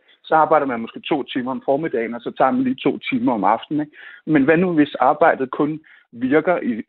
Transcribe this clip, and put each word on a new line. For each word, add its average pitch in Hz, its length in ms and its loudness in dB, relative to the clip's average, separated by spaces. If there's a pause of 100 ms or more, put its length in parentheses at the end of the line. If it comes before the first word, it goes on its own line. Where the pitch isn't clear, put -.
(240)
så - 120 -2
arbejder 156 300 4
man 123 140 -4
måske 113 200 -10 (100)
to 143 140 -2
timer 127 280 -6
om 127 140 -6
formiddagen, 135 480 -2
og 117 80 -12
så 131 160 -8
tager 135 140 2
man 127 120 0
lige 127 200 0
to 127 140 2
timer 123 360 -2
om 104 100 -2
aftenen, 113 380 0
ikke? - 160 -10 (300)
Men 151 160 4
hvad 160 140 4
nu, 180 160 2
hvis 147 220 2
arbejdet 135 560 2
kun 151 280 -2 (320)
virker 147 480 0
i, - 120 -4 (180)